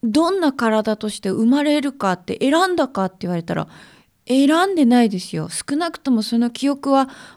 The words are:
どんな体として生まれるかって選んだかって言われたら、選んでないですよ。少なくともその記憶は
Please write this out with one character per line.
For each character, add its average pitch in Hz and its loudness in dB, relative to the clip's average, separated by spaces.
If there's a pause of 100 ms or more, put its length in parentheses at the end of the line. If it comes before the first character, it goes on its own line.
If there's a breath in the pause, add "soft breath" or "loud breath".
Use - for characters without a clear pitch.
ど 294 2
ん 381 0
な 302 2
体 220 0
と 214 -8
し - -10
て 196 -4
生 220 0
ま 277 4
れ 294 2
る 269 -4
か 190 -2
っ 180 -6
て - -8
選 330 2
ん 349 -2
だ 302 0
か 190 -4
っ 185 -4
て - -20
言 180 -4
わ 175 -2
れ 165 -4
た 170 -6
ら、 156 -4 (600 loud breath)
選 302 2
ん - -4
で 311 2
な 240 6
い 226 4
で 196 -4
す - -12
よ。 160 -6
少 - -6
な 339 -4
く - -16
と - -6
も 226 2
そ 233 -2
の 240 0
記 254 -4
憶 277 -4
は 269 2 (280 loud breath)